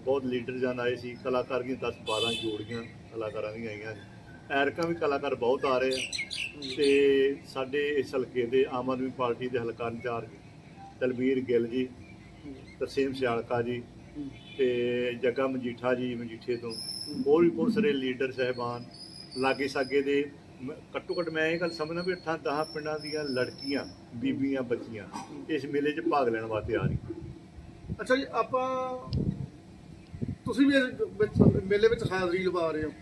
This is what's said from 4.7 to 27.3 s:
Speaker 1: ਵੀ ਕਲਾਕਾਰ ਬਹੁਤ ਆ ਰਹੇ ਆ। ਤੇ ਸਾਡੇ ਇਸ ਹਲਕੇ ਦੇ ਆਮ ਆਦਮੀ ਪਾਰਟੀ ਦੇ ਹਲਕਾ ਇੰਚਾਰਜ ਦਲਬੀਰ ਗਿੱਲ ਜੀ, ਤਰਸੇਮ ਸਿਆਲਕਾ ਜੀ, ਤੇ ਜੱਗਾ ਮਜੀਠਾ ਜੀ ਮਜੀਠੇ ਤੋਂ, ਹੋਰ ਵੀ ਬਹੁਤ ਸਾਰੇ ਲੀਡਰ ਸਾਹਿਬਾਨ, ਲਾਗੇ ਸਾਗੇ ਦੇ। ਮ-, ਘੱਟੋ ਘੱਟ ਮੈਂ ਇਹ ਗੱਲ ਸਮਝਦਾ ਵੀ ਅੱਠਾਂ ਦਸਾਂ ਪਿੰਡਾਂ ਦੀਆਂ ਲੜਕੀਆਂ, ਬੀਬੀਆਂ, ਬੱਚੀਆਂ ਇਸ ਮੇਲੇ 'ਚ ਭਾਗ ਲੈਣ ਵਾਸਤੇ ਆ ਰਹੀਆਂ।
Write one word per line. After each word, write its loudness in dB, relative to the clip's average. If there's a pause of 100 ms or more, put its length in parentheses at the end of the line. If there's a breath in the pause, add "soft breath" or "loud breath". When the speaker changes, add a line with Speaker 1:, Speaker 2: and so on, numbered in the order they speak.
Speaker 1:
ਵੀ 0
ਕਲਾਕਾਰ 0
ਬਹੁਤ 2
ਆ 4
ਰਹੇ 4
ਆ। -4 (520)
ਤੇ 6 (120)
ਸਾਡੇ -2
ਇਸ 0
ਹਲਕੇ 0
ਦੇ 6
ਆਮ -2
ਆਦਮੀ 0
ਪਾਰਟੀ 0
ਦੇ 0
ਹਲਕਾ -2
ਇੰਚਾਰਜ -4 (720)
ਦਲਬੀਰ 2
ਗਿੱਲ 4
ਜੀ, 0 (920)
ਤਰਸੇਮ 0
ਸਿਆਲਕਾ 0
ਜੀ, -2 (760)
ਤੇ 2 (100)
ਜੱਗਾ 2
ਮਜੀਠਾ 0
ਜੀ -2
ਮਜੀਠੇ -4
ਤੋਂ, -8 (540)
ਹੋਰ 8
ਵੀ 8
ਬਹੁਤ 2
ਸਾਰੇ 4
ਲੀਡਰ 0
ਸਾਹਿਬਾਨ, -2 (540)
ਲਾਗੇ 2
ਸਾਗੇ 2
ਦੇ। 2 (320)
ਮ-, -8 (240)
ਘੱਟੋ -2
ਘੱਟ -2
ਮੈਂ 2
ਇਹ 2
ਗੱਲ 0
ਸਮਝਦਾ -4
ਵੀ 0
ਅੱਠਾਂ -2
ਦਸਾਂ 0
ਪਿੰਡਾਂ -4
ਦੀਆਂ -4
ਲੜਕੀਆਂ, -2 (300)
ਬੀਬੀਆਂ, 0
ਬੱਚੀਆਂ -4 (440)
ਇਸ 0
ਮੇਲੇ 0
'ਚ -4
ਭਾਗ 4
ਲੈਣ 0
ਵਾਸਤੇ -2
ਆ 2
ਰਹੀਆਂ। -2 (880)